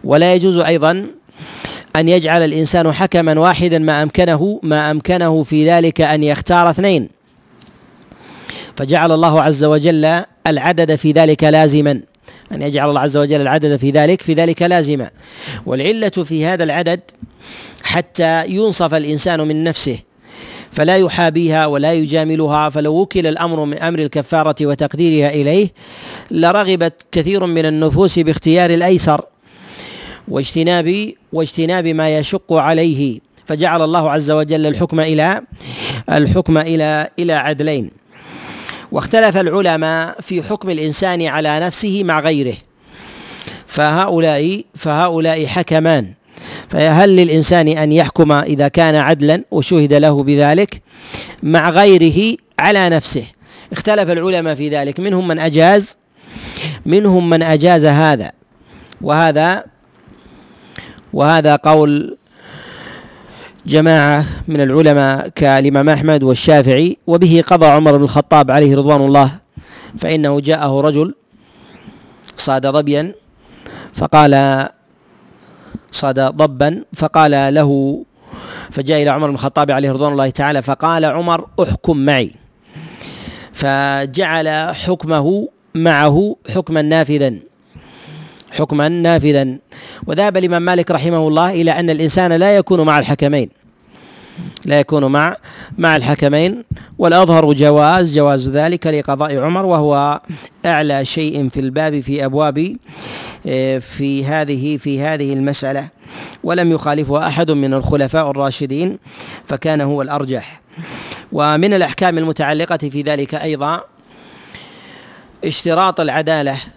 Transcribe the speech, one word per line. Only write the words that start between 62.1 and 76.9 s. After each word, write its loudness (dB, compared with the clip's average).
جماعة 4
من -2
العلماء 2
كالإمام 2
أحمد 2
والشافعي، 4
وبه 4
قضى 4
عمر 6
بن 4
الخطاب 2
عليه 4
رضوان 4
الله، 4
فإنه 0
جاءه 0
رجل 0
صاد -2
ظبيا -2
فقال، 2
صاد -2
ضبا 0